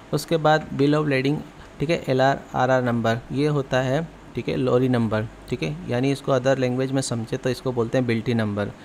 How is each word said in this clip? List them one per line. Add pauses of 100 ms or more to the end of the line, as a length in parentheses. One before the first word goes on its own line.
(140)
उसके
बाद
bill
of
lading, (420)
ठीक
है,
एलआर, (160)
आरआर
नंबर (120)
ये
होता
है, (280)
ठीक
है,
लॉरी
नंबर, (220)
ठीक
है। (140)
यानी
इसको
other
language
में
समझे
तो
इसको
बोलते
हैं
बिल्टी
नंबर, (140)